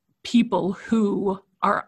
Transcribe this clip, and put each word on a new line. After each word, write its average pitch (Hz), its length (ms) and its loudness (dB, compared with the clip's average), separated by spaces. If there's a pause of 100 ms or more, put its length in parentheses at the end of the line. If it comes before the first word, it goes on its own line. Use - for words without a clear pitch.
(240)
people 196 480 2
who 202 680 0 (220)
are 196 260 0